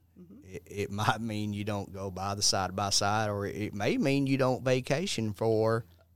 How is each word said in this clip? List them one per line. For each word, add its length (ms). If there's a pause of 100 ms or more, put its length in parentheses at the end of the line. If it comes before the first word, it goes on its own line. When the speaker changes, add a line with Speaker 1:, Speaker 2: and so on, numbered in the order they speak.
(200)
Speaker 1:
Mm-hmm. 340
Speaker 2:
It, 120
it 240
might 300
mean 320
you 120
don't 280
go 180
buy 240
the 80
side-by-side, 840
or 180
it 280
may 240
mean 280
you 120
don't 260
vacation 680
for 520 (320)